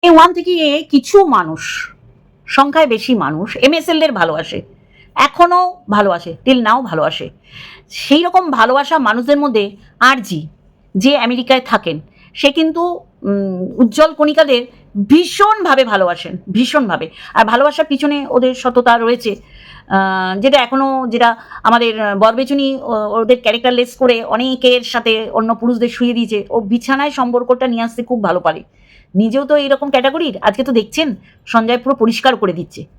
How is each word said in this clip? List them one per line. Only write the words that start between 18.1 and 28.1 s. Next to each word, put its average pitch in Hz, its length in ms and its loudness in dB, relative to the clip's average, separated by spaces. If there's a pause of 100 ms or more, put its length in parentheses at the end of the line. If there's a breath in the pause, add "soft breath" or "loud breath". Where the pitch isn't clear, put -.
ওদের 254 240 0
সততা 247 440 2
রয়েছে। 233 380 -2 (520 loud breath)
আহ, 190 520 -2
যেটা 269 180 4
এখনো, 262 520 -2
যেটা 233 260 2 (280 loud breath)
আমাদের, 226 380 0
আহ, 202 160 -2
বরবেচুনি 269 640 0
ও-, 214 380 -4
ওদের 240 220 2
ক্যারেক্টারলেস 240 540 0
করে 240 280 2
অনেকের 247 580 0
সাথে 226 500 -4
অন্য 226 240 -2
পুরুষদের 233 340 -2
শুয়ে 240 240 -2
দিয়েছে। 226 360 -4
ও 233 100 -2
বিছানায় 254 520 -2
সম্পর্কটা 247 560 -2
নিয়ে 233 160 -4
আসতে 233 200 -8
খুব 233 200 -4